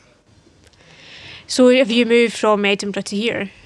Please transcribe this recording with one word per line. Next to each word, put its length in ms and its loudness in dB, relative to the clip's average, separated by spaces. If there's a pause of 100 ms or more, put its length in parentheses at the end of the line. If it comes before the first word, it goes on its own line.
(1500)
So 240 2
have 200 2
you 140 2
moved 320 2
from 280 0
Edinburgh 400 -4
to 120 -10
here? 340 -6 (160)